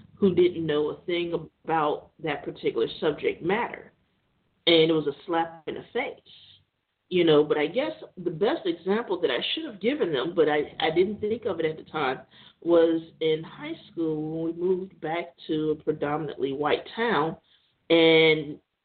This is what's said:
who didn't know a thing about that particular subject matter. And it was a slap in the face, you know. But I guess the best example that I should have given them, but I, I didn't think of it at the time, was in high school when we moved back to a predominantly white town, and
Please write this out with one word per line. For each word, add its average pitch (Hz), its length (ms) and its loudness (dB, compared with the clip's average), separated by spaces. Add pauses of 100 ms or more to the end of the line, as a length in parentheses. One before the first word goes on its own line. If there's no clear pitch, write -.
(140)
who 196 180 4
didn't 170 320 2
know 151 260 0
a 147 140 -12
thing 170 440 -4 (160)
about 156 460 -2 (120)
that 151 220 -6
particular 139 420 -2 (140)
subject 147 420 -2
matter. 202 480 -4 (800)
And 165 200 6
it 165 40 2
was 151 160 0
a 143 80 -4 (100)
slap 165 400 -4
in - 80 -8
the - 180 -14
face, 254 280 -8 (880)
you 175 160 2
know. 151 180 6
But 151 160 0
I 151 80 0
guess 254 260 -2 (300)
the 170 80 -4
best 202 360 -2
example 190 560 -2
that 139 100 0
I 120 60 -2 (140)
should 320 120 -6
have 220 160 -12
given 226 320 -2
them, 147 240 -2
but 156 120 4
I, 147 300 -2
I 160 120 0
didn't 196 300 0
think 208 240 -4
of 170 140 -4
it 160 80 0
at 156 100 -4
the - 140 -20
time, 143 300 -2 (400)
was 165 400 4 (200)
in 156 220 0
high 302 320 -14 (160)
school 160 540 -4
when 165 100 -4
we 170 60 -12
moved 185 400 -2
back 165 340 -6 (140)
to 156 220 0
a 151 120 -4
predominantly 147 680 -4
white 147 420 -2
town, 170 420 -2 (520)
and 160 720 6 (260)